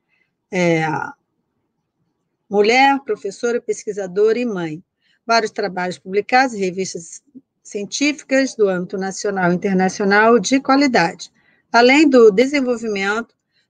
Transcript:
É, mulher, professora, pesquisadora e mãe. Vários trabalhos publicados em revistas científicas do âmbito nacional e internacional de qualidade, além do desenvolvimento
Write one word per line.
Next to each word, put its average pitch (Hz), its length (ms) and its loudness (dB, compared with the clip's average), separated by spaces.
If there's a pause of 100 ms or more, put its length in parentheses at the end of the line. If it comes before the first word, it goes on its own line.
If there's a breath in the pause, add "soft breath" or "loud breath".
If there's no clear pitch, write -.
(520)
É, 170 340 0 (1600)
mulher, 254 500 2
professora, 233 600 -6
pesquisadora 208 800 -4
e 247 60 -4
mãe. 175 380 -8 (420)
Vários 226 260 0
trabalhos 180 480 -6
publicados 226 560 0
em 202 40 -8
revistas 185 640 -8 (420)
científicas 269 920 -4
do 208 120 2
âmbito 180 300 -4
nacional 190 540 -2
e 180 40 0
internacional 202 840 2
de 254 200 0
qualidade, 262 720 0 (400)
além 262 380 4
do 233 220 8
desenvolvimento 226 1040 -2 (340)